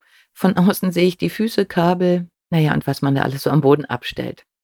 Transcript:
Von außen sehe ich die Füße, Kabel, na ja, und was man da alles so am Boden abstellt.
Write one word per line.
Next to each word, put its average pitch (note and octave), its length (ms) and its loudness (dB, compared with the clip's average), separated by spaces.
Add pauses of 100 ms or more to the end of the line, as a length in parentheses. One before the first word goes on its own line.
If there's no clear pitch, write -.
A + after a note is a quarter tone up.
(340)
Von F#3 240 0
außen F#3 340 2
sehe F3 160 2
ich F3+ 120 -4
die E3+ 100 -2
Füße, G#3+ 380 -2
Kabel, F3+ 600 0 (220)
na E3+ 80 0
ja, D3+ 160 2
und D3 140 -2
was C#3 160 -4
man C#3 100 2
da C#3 80 0
alles C3+ 220 -4
so - 80 -2
am D#3 100 4
Boden C#3+ 240 4
abstellt. - 580 -8 (200)